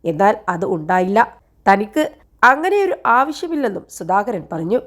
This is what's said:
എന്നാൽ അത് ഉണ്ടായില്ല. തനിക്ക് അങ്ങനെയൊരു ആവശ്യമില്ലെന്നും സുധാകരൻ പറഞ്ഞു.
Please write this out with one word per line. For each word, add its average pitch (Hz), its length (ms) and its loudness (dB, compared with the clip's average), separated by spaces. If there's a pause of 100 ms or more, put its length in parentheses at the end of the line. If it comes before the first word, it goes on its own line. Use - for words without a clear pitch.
എന്നാൽ 196 320 0 (120)
അത് 180 160 -4
ഉണ്ടായില്ല. 185 680 0 (380)
തനിക്ക് 214 380 -2 (320)
അങ്ങനെയൊരു 370 520 2 (100)
ആവശ്യമില്ലെന്നും 277 840 -2
സുധാകരൻ 190 640 -4
പറഞ്ഞു. 170 360 -2